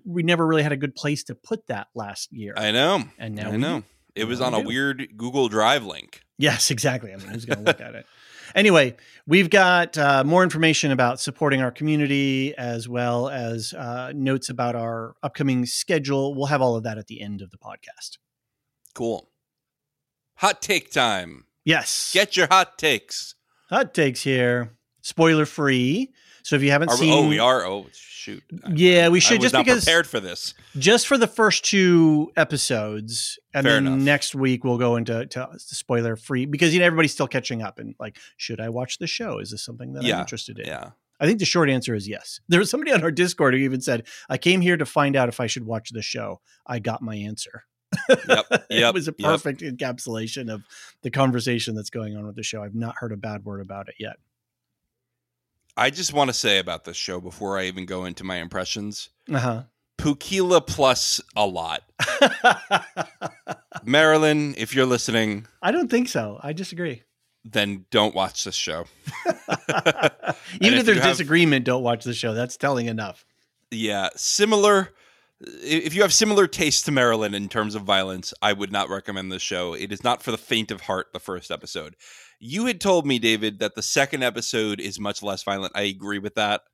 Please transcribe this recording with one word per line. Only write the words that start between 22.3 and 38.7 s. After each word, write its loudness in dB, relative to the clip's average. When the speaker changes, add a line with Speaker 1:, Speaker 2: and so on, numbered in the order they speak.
Speaker 2:
your 4
hot 2
takes. -2
Speaker 1:
Hot 0
takes 0
here. 0
Spoiler 4
free. 0
So 0
if 0
you 4
haven't 2
Speaker 2:
Are 4
we, 2
Speaker 1:
seen 6
Speaker 2:
oh, 4
we 2
are. 4
Oh, -6
shoot. -16
I, -6
Speaker 1:
Yeah, 8
we 6
Speaker 2:
I 4
Speaker 1:
should, 4
Speaker 2:
was 2
Speaker 1:
just 4
Speaker 2:
not 4
Speaker 1:
because 4
Speaker 2:
prepared 4
for -4
this. -10
Speaker 1:
Just 4
for 4
the 4
first 2
two 6
episodes, -2
and 0
Speaker 2:
Fair 6
Speaker 1:
then 4
Speaker 2:
enough. 0
Speaker 1:
next 2
week 0
we'll 2
go 2
into -4
to -10
spoiler -4
free -4
because, 2
you 4
know, 6
everybody's 4
still -2
catching -4
up -10
and -14
like, -14
"Should -10
I -8
watch -6